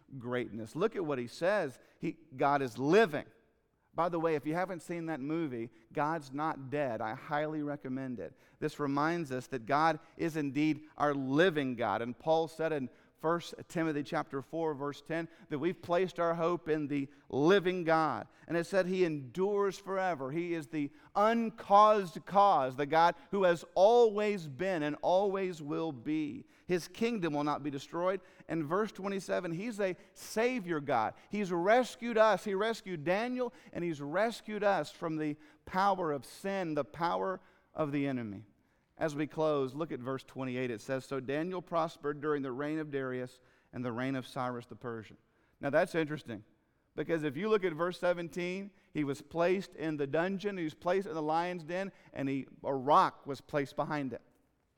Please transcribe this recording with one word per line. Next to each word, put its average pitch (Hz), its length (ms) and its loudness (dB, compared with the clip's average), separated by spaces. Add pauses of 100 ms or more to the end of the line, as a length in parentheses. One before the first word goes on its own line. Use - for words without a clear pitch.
(180)
greatness. 117 580 -6
Look 185 200 0
at 180 100 -4
what 143 140 -2
he 120 80 -6
says. 170 520 -2 (200)
He, - 180 -4 (180)
God 139 260 4
is 117 160 -4
living. 151 480 4 (720)
By 170 140 0
the 170 100 -2
way, 160 160 2
if 139 100 -4
you 151 80 -2
haven't 180 280 -4
seen 170 260 -8
that 160 120 -6
movie, 131 500 -4 (220)
God's 147 420 -2
Not 143 360 -4
Dead, 127 320 -2
I 110 140 -4
highly 151 480 -4
recommend 131 560 -6
it. 82 140 -12 (260)
This 151 200 -4
reminds 147 520 0
us 127 160 -6
that 117 180 -8
God 151 340 2 (160)
is 160 220 -2
indeed 147 440 2 (160)
our 147 160 2
living 139 600 2
God. 110 260 0
And 120 160 -6
Paul 160 300 2
said 156 240 -2
in 135 180 -2 (320)
First 165 340 -2 (120)
Timothy 160 360 -2
chapter 147 380 -4
four, 160 320 -4
verse 139 320 -8
ten, 165 220 -6 (220)
that 147 100 -4
we've 170 220 -2
placed 180 380 0
our 170 140 2
hope 170 360 -2
in 156 180 0
the 139 220 -4 (200)
living 180 540 4
God. 156 440 2 (200)
And 160 80 -4
it 170 100 0
said 185 200 2
he 185 180 0
endures 180 760 0
forever. 180 540 -2
He 170 220 -2
is 160 140 -4
the 147 220 -4 (280)
uncaused 214 1080 6
cause, 170 520 6
the 147 80 0
God 160 300 6 (160)
who 196 120 2
has 170 220 4 (100)
always 208 720 6
been 160 360 -2
and 147 180 -2
always 185 600 2
will 160 300 -4
be. 147 540 -4 (200)
His 180 220 -2
kingdom 220 460 -2
will 147 100 0
not 147 200 0
be 147 80 -4
destroyed. 175 500 -2 (260)
And 165 160 -2
verse 196 300 0
twenty-seven, 190 580 -4
he's 202 300 -6
a 190 160 -2 (160)
Savior 214 640 -2
God. 123 340 2 (160)
He's 208 220 -2
rescued 220 680 2
us. 214 280 6
He 208 80 0
rescued 190 500 -2
Daniel, 233 500 -2 (200)
and 175 100 -6
he's 165 160 -4
rescued 202 640 -2
us 190 280 2
from 160 260 -6
the 151 180 -2 (300)
power 185 480 2
of 135 120 -6
sin, 190 480 -4
the 143 120 0
power 185 560 -2 (340)
of 147 160 -2
the 143 160 0
enemy. 110 360 -6 (540)
As 156 180 -2
we 143 120 -2
close, 143 460 0
look 156 200 -6
at 135 60 -8
verse 127 260 -6
twenty-eight. 127 440 -6
It 110 120 -6
says, 135 240 -4
"So 139 140 -6
Daniel 160 420 -4
prospered 160 600 -4
during 147 220 0
the 135 80 -4
reign 147 280 -4
of 151 120 -8
Darius 127 480 -6 (320)
and 120 120 -8
the 123 100 -4
reign 131 220 -2
of 127 120 -6
Cyrus 123 380 -6
the 113 100 -16
Persian." 113 400 -10 (460)
Now 139 80 -4
that's 165 260 2
interesting, 143 480 -4 (520)
because 156 280 -2
if 143 140 -2
you 208 120 -2
look 214 140 4
at 175 100 0
verse 170 240 -2
seventeen, 180 720 -4 (220)
he 151 120 -2
was 135 160 -4
placed 180 540 0
in 156 200 -4
the 143 100 -2
dungeon, 185 520 -2
he 170 80 -4
was 151 80 -4
placed 185 340 0
in 147 60 -8
the 160 80 -4
lion's 165 420 -2
den, 185 300 -6 (200)
and 135 140 -4
he, 135 180 -4 (180)
a 131 100 -2
rock 143 520 4
was 135 140 -8
placed - 380 -4
behind 147 340 -4
it. - 100 -10 (560)